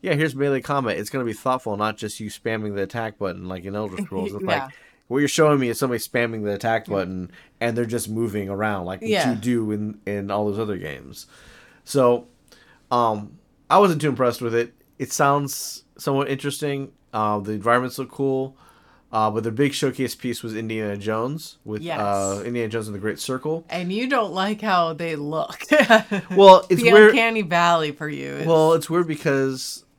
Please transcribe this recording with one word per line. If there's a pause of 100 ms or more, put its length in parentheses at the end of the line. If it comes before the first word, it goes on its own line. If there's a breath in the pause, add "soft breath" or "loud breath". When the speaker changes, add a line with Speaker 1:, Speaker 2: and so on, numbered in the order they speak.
Speaker 1:
"Yeah,
here's
melee
combat."
It's
gonna
be
thoughtful,
not
just
you
spamming
the
attack
button
like
in
Elder
Speaker 2:
<laughs>
Speaker 1:
Scrolls.
It's
Speaker 2:
Yeah.
Speaker 1:
like, (360 loud breath)
what
you're
showing
me
is
somebody
spamming
the
attack
Speaker 2:
Yeah.
Speaker 1:
button, (280 loud breath)
and
they're
just
moving
around
like
what
Speaker 2:
Yeah.
Speaker 1:
you
do
in,
in
all
those
other
games. (600 loud breath)
So, (640 soft breath)
um, (300)
I
wasn't
too
impressed
with
it. (260)
It
sounds (140)
somewhat
interesting. (220)
Uh,
the
environments
look
cool. (560 soft breath)
Uh,
but
their
big
showcase
piece
was
Indiana
Jones
with,
Speaker 2:
Yes.
Speaker 1:
uh,
Indiana
Jones
and
the
Great
Circle.
Speaker 2:
And
you
don't
like
how
they
look.
<laughs>
Speaker 1:
Well,
it's
Speaker 2:
The
Speaker 1:
weird.
Speaker 2:
uncanny
valley
for
you
is
Speaker 1:
Well,
it's
weird
because (160)